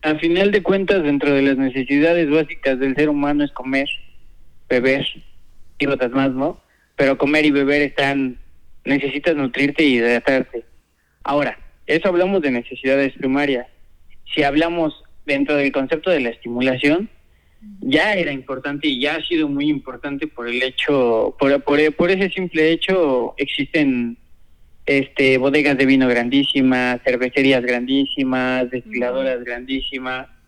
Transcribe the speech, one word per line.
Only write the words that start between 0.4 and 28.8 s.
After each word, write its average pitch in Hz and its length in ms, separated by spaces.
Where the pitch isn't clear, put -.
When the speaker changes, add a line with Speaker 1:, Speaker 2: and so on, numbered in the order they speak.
Speaker 1:
de 208 120
cuentas, 196 400
dentro 143 320
de 139 80
las 139 140
necesidades 143 720
básicas 143 480
del 135 160
ser 151 140
humano 147 360
es 139 80
comer, 135 360
beber 127 380
y 143 80
otras 131 240
más, 135 220
¿no? 139 280
Pero 139 220
comer 151 280
y 151 40
beber 143 320
están, 139 560
necesitas 143 500
nutrirte 143 500
y 139 120
hidratarte. 120 680
Ahora, 147 340
eso 165 220
hablamos 185 340
de 147 80
necesidades 131 640
primarias. 135 520
Si 156 80
hablamos 165 600
dentro 143 300
del 139 160
concepto 147 380
de 160 100
la 120 100
estimulación, 131 800
ya 156 340
era 165 160
importante 143 580
y 127 120
ya 151 160
ha 156 80
sido 156 240
muy 143 220
importante 139 560
por 120 220
el 123 140
hecho, 123 760
por, 139 240
por, 147 180
por 175 160
ese 190 180
simple 170 440
hecho 160 680
existen, 135 800
este, 135 520
bodegas 139 400
de 135 80
vino 131 200
grandísimas, 127 1000
cervecerías 127 580
grandísimas, 127 1080
destiladoras 123 680